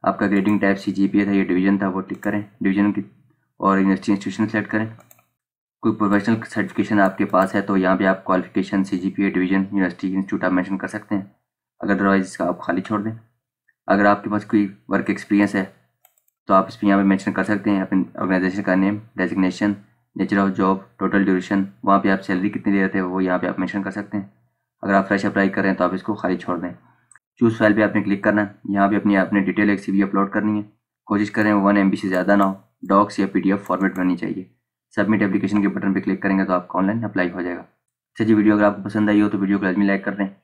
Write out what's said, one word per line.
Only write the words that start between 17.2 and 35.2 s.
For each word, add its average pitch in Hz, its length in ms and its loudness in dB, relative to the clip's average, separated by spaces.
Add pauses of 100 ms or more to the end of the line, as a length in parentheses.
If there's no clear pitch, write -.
कर 95 140 -2
सकते 104 240 -2
हैं 98 120 2
अपने 95 240 0 (120)
ऑर्गेनाइजेशन 92 440 -2
का 95 140 0
नेम, 101 260 0 (180)
designation, 95 560 0 (400)
nature 98 260 0
of 98 140 0
job, 95 240 2 (220)
total 98 260 2
duration, 98 380 0 (200)
वहाँ 98 140 4
पे 98 100 0
आप 95 120 2
सैलरी 95 280 -2
कितनी 98 240 -2
दे 98 60 2
रहे 95 100 2
थे 95 140 -2
वो 92 180 -4
यहाँ 90 180 0
पे 90 80 -4
आप 90 120 -6
मेंशन 95 240 -4
कर 101 80 -6
सकते 104 260 -8
हैं। 98 160 -8 (500)
अगर 98 100 0
आप 98 120 4
फ्रेश 98 200 0
अप्लाई 98 240 2
कर 98 120 -4
रहे 95 80 0
हैं 92 80 -2
तो 92 60 0
आप 90 100 0
इसको 95 220 -6
खाली 92 220 -4
छोड़ 87 220 -6
दें। 87 140 -10 (680)
चूज़ 113 160 4
फाइल 107 160 4
पे 107 100 2
आपने 104 180 0
क्लिक 98 220 -2
करना 104 180 2
है, 101 140 -4 (140)
यहाँ 98 200 4
पे 104 60 0
अपनी 101 200 2
आपने 98 260 2
डिटेल 98 280 0
एक 98 100 0
सीवी 98 220 -2
अपलोड 98 300 0
करनी 104 260 -2
है, 104 60 -4 (440)
कोशिश 104 220 -2
करें 107 260 0
वन 101 220 4
एमबी 98 200 2
से 101 100 -4
ज़्यादा 92 280 2
ना 101 80 4
हो, 95 120 0 (300)
डॉक्स 101 340 2
या 98 80 2
पीडीएफ़ 98 340 0
फॉर्मेट 92 360 -2
में 92 60 -2
होनी 90 140 0
चाहिए। 92 320 -8 (480)
सबमिट 104 240 2